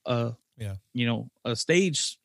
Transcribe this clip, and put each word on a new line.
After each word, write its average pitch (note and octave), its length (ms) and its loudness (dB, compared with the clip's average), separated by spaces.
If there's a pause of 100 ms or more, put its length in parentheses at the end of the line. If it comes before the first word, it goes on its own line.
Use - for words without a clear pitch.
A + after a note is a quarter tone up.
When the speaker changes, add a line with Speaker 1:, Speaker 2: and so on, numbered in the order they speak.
Speaker 1:
uh, A#2+ 260 0 (260)
Speaker 2:
Yeah. G#2 180 -8 (180)
Speaker 1:
you A#2+ 140 0
know, A#2 220 -2 (160)
a A#2+ 100 -2
stage E3+ 680 2